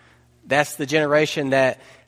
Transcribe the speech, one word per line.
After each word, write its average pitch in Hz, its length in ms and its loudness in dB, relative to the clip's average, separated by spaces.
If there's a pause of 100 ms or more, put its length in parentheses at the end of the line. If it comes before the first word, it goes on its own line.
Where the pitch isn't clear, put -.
(480)
That's 143 300 0
the 143 100 -6
generation 147 640 0
that 131 280 0 (280)